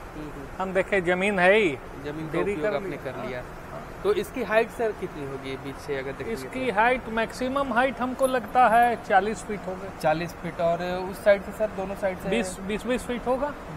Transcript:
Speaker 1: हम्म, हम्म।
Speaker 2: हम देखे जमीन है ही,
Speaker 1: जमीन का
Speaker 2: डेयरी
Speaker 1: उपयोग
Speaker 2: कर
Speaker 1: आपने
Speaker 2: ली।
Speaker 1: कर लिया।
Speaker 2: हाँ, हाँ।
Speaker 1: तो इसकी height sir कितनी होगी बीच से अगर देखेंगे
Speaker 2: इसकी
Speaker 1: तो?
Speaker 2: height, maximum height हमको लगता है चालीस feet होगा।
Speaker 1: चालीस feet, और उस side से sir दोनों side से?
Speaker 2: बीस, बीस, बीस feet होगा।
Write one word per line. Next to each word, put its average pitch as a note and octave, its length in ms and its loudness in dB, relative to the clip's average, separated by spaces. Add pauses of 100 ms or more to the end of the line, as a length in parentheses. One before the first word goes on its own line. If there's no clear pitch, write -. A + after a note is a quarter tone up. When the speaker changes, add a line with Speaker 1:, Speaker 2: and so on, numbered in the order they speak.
(160)
Speaker 1:
हम्म, D3+ 140 -10
हम्म। - 180 -12 (120)
Speaker 2:
हम F#3+ 140 -2
देखे F#3+ 280 2
जमीन F#3 380 2
है F3+ 140 10
ही, F#3+ 240 4 (280)
Speaker 1:
जमीन D#3 220 -6
का D3 60 -10
Speaker 2:
डेयरी F3+ 180 0
Speaker 1:
उपयोग D3+ 180 0
Speaker 2:
कर D3+ 60 0
Speaker 1:
आपने C#3 140 -4
Speaker 2:
ली। C#3+ 80 -6
Speaker 1:
कर B2+ 300 -8
लिया। B2 120 -6
Speaker 2:
हाँ, - 320 -14
हाँ। - 320 -12
Speaker 1:
तो G3 100 4
इसकी G#3 300 -4
height A3 260 2
sir A3 220 -2
कितनी D#3 340 -8
होगी C3+ 320 -6
बीच C3+ 180 -8
से - 200 -6
अगर C3+ 160 -4
देखेंगे C3+ 220 -6
Speaker 2:
इसकी A#3 380 -4
Speaker 1:
तो? F#3 40 0
Speaker 2:
height, A#3 340 4
maximum B3+ 640 -2
height B3+ 260 2
हमको B3+ 280 0
लगता B3+ 400 4
है A#3 380 6
चालीस G3+ 380 4
feet G#3 240 -6
होगा। F#3 340 -8
Speaker 1:
चालीस E3 320 2
feet, - 280 -6
और E3+ 220 2
उस F3+ 400 -4
side G3+ 180 8
से G#3 100 -8
sir G#3+ 160 0
दोनों F#3+ 280 -4
side F#3+ 220 -2
से? F#3 120 -6
Speaker 2:
बीस, A3 300 0
बीस, G3 260 -4
बीस B3 180 0
feet A#3+ 240 -4
होगा। C4 200 2 (300)